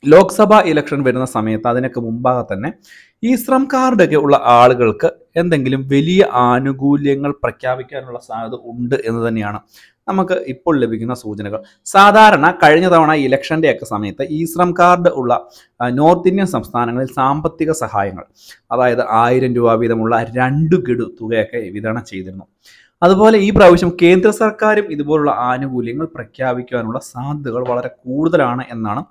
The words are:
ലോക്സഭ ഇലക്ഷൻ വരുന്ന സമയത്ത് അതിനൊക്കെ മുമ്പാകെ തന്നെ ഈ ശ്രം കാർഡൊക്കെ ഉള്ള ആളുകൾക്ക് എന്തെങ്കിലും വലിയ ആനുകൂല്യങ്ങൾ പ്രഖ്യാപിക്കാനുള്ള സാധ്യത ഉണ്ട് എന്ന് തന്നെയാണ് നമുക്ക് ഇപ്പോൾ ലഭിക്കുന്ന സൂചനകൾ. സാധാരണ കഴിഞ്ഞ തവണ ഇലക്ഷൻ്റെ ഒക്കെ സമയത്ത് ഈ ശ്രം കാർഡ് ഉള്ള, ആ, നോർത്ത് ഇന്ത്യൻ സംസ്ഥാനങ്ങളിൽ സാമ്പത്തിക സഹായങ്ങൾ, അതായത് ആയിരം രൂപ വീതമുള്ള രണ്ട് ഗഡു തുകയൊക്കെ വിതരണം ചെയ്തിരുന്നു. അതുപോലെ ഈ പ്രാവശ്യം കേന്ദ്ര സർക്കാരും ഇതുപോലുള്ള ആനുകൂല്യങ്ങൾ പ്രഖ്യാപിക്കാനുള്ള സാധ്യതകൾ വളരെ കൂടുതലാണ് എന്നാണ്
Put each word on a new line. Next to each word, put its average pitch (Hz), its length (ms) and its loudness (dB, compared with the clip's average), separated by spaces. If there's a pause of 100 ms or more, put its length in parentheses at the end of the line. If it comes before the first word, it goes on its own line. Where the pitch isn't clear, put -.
ലോക്സഭ 185 500 6 (180)
ഇലക്ഷൻ 147 320 -2
വരുന്ന 127 220 0
സമയത്ത് 110 420 -4
അതിനൊക്കെ 123 380 -2
മുമ്പാകെ 120 480 -4
തന്നെ 104 160 -8 (540)
ഈ 247 120 2
ശ്രം 262 280 -2 (100)
കാർഡൊക്കെ 233 520 2
ഉള്ള 139 100 4 (240)
ആളുകൾക്ക് 123 500 4 (260)
എന്തെങ്കിലും 143 520 -2
വലിയ 160 440 2
ആനുകൂല്യങ്ങൾ 139 1000 0 (120)
പ്രഖ്യാപിക്കാനുള്ള 127 840 -8
സാധ്യത 113 320 -10 (120)
ഉണ്ട് 120 240 -4 (140)
എന്ന് 117 180 -4
തന്നെയാണ് 104 320 -6 (500)
നമുക്ക് 190 260 -2 (120)
ഇപ്പോൾ 160 340 -4
ലഭിക്കുന്ന 113 400 -4
സൂചനകൾ. 104 380 -10 (260)
സാധാരണ 202 680 6 (120)
കഴിഞ്ഞ 165 300 6
തവണ 160 200 4
ഇലക്ഷൻ്റെ 143 580 0
ഒക്കെ - 140 -6
സമയത്ത് 104 380 -6
ഈ 151 220 -6
ശ്രം 175 340 -2
കാർഡ് 175 320 4 (100)
ഉള്ള, 120 120 0 (480)
ആ, 123 80 -2
നോർത്ത് 170 420 2
ഇന്ത്യൻ 196 160 0
സംസ്ഥാനങ്ങളിൽ 120 680 -4
സാമ്പത്തിക 151 580 -2
സഹായങ്ങൾ, 101 520 -4 (480)
അതായത് 123 380 0
ആയിരം 120 460 2
രൂപ 117 180 2
വീതമുള്ള 113 480 0 (160)
രണ്ട് 147 380 0
ഗഡു 120 320 -2 (140)
തുകയൊക്കെ 110 360 -4 (180)
വിതരണം 110 360 -6
ചെയ്തിരുന്നു. 95 340 -14 (560)
അതുപോലെ 202 460 4
ഈ - 20 0
പ്രാവശ്യം 175 520 6
കേന്ദ്ര 185 280 4
സർക്കാരും 208 640 -2
ഇതുപോലുള്ള 147 400 -2
ആനുകൂല്യങ്ങൾ 127 840 -4
പ്രഖ്യാപിക്കാനുള്ള 123 840 -6
സാധ്യതകൾ 131 680 -8
വളരെ 123 180 -4
കൂടുതലാണ് 131 840 -2
എന്നാണ് 113 420 -8